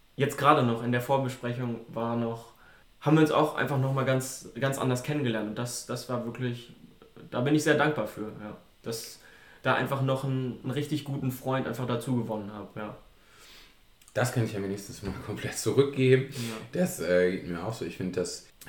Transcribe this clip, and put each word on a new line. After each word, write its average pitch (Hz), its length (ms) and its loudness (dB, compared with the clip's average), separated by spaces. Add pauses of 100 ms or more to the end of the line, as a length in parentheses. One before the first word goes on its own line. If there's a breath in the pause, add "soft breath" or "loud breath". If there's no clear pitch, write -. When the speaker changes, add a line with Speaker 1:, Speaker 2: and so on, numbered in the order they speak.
(140)
Speaker 1:
jetzt 135 220 0
gerade 143 260 6
noch 117 200 2
in 120 100 0
der 123 80 4
Vorbesprechung 123 880 0
war 117 280 -2
noch, 117 360 -4 (480 loud breath)
haben 156 160 6
wir 156 60 10
uns 151 100 6
auch 151 220 4
einfach 131 240 0
noch 135 160 2
mal 131 100 0
ganz, - 460 0 (100)
ganz 135 160 0
anders 123 260 0
kennengelernt. 120 460 0
Und 107 100 -6
das, - 280 -6
das 120 240 -6
war 117 160 -4
wirklich, 120 480 -6 (560)
da 120 100 -2
bin 143 140 4
ich 151 100 6
sehr 151 140 2
dankbar 147 300 0
für, 107 220 -8 (120)
ja. 104 160 -12 (240)
Dass - 380 -8 (420 loud breath)
da 131 120 2
einfach 131 280 0
noch 131 220 0
einen, 131 380 -2
einen 127 100 -4
richtig 143 320 -2
guten 135 280 -2
Freund 131 340 -2
einfach 120 200 -4
dazu 123 300 0
gewonnen 104 360 -2
habe, 101 260 -12
ja. 107 160 -8 (1160 loud breath)
Speaker 2:
Das 120 200 2
kann 113 120 2
ich 104 100 -4
ja 98 80 -4
wenigstens 98 420 -6
mal 95 140 -4
<laughs> - 80 -12
komplett 107 300 -6
zurückgeben. 131 760 4
Speaker 1:
Ja. 117 480 -6
Speaker 2:
Das, - 200 0
äh, 90 300 4
geht 90 160 -4
mir 85 180 -6
auch 117 80 -4
so. 104 120 -6
Ich 87 120 -8
find 92 200 -4
das - 320 -4 (200)